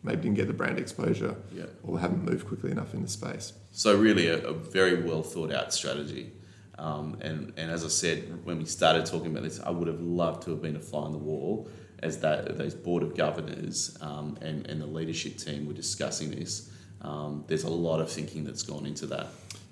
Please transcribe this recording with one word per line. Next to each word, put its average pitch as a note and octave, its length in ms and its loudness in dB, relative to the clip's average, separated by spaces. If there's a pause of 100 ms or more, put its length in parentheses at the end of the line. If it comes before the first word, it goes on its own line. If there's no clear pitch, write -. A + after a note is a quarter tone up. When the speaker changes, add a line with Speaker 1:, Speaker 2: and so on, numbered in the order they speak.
Speaker 1:
maybe - 180 0
didn't G#2 140 4
get G#2+ 100 4
the - 80 0
brand - 240 0
exposure - 560 0 (200)
Speaker 2:
Yeah. F2 120 -8 (160)
Speaker 1:
or F2 160 -2
haven't F2 260 2
moved - 220 0
quickly - 240 -2
enough - 240 -2
in - 80 -2
the - 60 -2
space. - 440 -6 (200)
Speaker 2:
So G#2 260 8
really G#2 300 8
a, E2 180 4
a C#2+ 60 -2
very F2+ 500 6
well D#2+ 200 2
thought D#2 300 -2
out B1+ 220 0
strategy. C#2 580 -2 (460)
Um, D2+ 420 -4
and, D#2 360 -4
and E2 140 -4
as E2 140 -2
I D#2 40 -2
said, E2 560 0
when E2+ 140 -2
we D#2+ 60 -2
started D#2+ 420 6
talking E2 260 -2
about C2 100 -2
this, D#2 180 -6
I - 100 -2
would E2+ 180 0
have D#2+ 120 -2
loved E2+ 440 2
to F2 60 -4
have D#2 120 -2
been D#2 140 -2
a D2+ 40 -8
fly D2+ 220 -4
on D2+ 100 -4
the D#2 60 -4
wall D2+ 500 -2 (320)
as D#2 180 -2
that, - 400 2
those C#2+ 160 -2
board F2 300 2
of D#2 120 -2
governors, - 840 0
um, D2 400 -6
and, D#2 260 -4
and D2+ 140 -4
the D2 60 -4
leadership D#2+ 500 -4
team D2+ 300 -4
were D2 60 -4
discussing D2 580 -2
this. - 400 -6 (300)
Um, D2 460 -6
there's D#2+ 180 2
a E2 60 0
lot E2 300 4
of D#2+ 100 0
thinking D#2 340 -6
that's - 180 -4
gone D2 240 -8
into D2+ 200 -6
that. - 220 -4 (440)